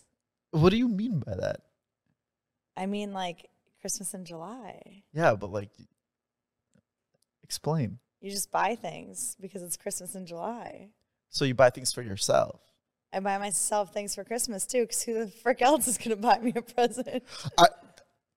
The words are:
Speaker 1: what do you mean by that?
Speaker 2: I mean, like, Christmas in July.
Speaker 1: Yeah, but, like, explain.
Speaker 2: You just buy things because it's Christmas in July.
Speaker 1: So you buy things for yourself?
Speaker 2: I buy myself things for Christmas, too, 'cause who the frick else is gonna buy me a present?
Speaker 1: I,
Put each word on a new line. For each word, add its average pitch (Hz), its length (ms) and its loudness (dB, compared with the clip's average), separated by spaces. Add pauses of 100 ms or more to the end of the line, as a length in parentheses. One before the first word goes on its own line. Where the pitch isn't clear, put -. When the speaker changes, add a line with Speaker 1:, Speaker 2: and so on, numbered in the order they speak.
(520)
Speaker 1:
what 165 180 6
do 208 80 6
you 247 100 2
mean 214 320 -2
by 110 160 -6
that? - 220 -4 (1200)
Speaker 2:
I 190 80 -6
mean, 202 260 -4
like, 185 380 -8 (320)
Christmas 190 320 -8
in 185 100 -12
July. 175 880 -16
Speaker 1:
Yeah, 147 240 4
but, 98 160 -6
like, 101 200 -6 (1700)
explain. 151 560 -4 (220)
Speaker 2:
You 196 100 -12
just 196 200 -8
buy 185 240 0
things 180 680 -10
because 190 200 -12
it's 175 160 -8
Christmas 190 380 -10
in 185 100 -12
July. 185 640 -12 (400)
Speaker 1:
So - 160 -2
you 131 100 0
buy 127 140 10
things 127 220 -2
for - 100 -6
yourself? - 580 0 (520)
Speaker 2:
I 196 80 -4
buy 196 180 0
myself 202 560 -2
things 208 220 -6
for 196 80 -8
Christmas, 226 420 -4
too, 240 220 0
'cause - 160 -4
who 226 220 -4
the 190 60 -10
frick - 300 0
else 262 260 6
is 247 100 0
gonna 220 180 -4
buy 208 240 4
me 226 160 0
a 233 60 -2
present? 240 640 -2 (340)
Speaker 1:
I, 233 100 12 (680)